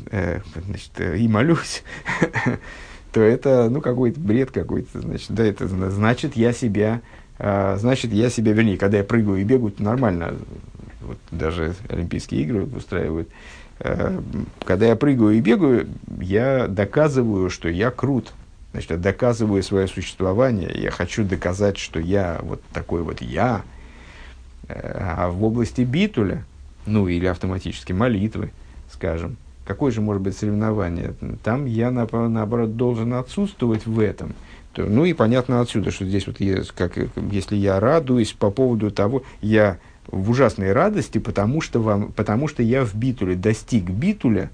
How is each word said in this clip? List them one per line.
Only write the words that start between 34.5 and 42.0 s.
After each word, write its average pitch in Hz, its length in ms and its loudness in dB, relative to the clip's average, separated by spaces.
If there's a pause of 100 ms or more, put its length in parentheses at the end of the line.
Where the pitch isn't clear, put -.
То, 87 120 -4
ну 104 200 4
и 180 80 4
понятно 123 480 4
отсюда, 110 300 0
что 95 160 -4
здесь 98 200 0
вот 104 140 -8
я, 95 220 0 (120)
как, 90 240 -2 (320)
если 101 260 -2
я 98 220 2
радуюсь 127 540 2
по 104 180 0
поводу 113 400 2
того, 113 320 0 (200)
я 104 360 4 (320)
в 95 200 0
ужасной 107 420 4
радости, 170 460 2
потому 107 420 0
что - 200 -2
вам, 107 320 0